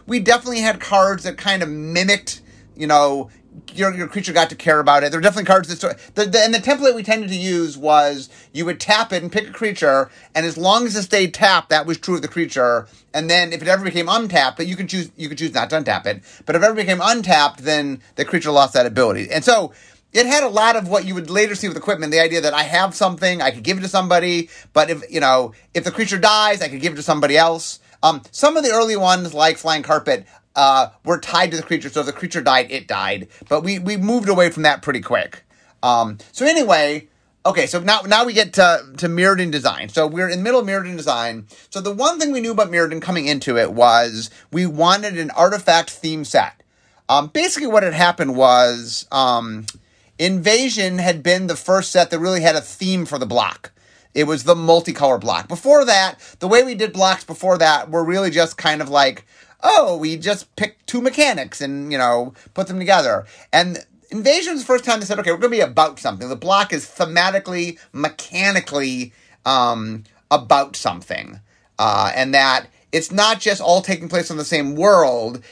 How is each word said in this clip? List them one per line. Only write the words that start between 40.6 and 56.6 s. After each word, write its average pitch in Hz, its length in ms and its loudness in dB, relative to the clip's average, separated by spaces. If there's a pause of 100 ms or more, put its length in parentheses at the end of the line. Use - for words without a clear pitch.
of 208 60 -6
Mirrodin 185 300 -6
design. 117 520 -6 (220)
So 196 100 -10
the 202 120 -6
one 302 280 -2
thing 294 100 -2
we 254 100 -4
knew 226 120 -6
about 202 180 0
Mirrodin 165 320 -2
coming 175 240 -4
into 135 320 -2
it 117 140 0
was 117 580 2 (220)
we 180 120 -2
wanted 180 540 0
an 151 140 -6
artifact 175 580 2
theme 156 340 -8
set. - 380 -2 (460)
Um, 143 180 2
basically 302 400 -4
what 214 160 4
had 170 120 -2
happened 165 420 0
was, 123 760 2
um, 117 560 -2 (500)
Invasion 190 840 0
had 170 260 -2
been 180 240 0
the 160 80 -4
first 190 340 -2
set 175 200 2
that 165 100 -4
really 180 220 -2
had 160 120 4
a 151 60 0
theme 185 440 -4
for 143 140 -8
the 127 80 -4
block. 110 460 -2 (420)
It 147 140 0
was 143 160 -4
the 170 100 6
multicolor 165 640 2
block. 90 280 -4
Before 277 360 4
that, 196 360 2 (180)
the 180 80 -8
way 233 160 6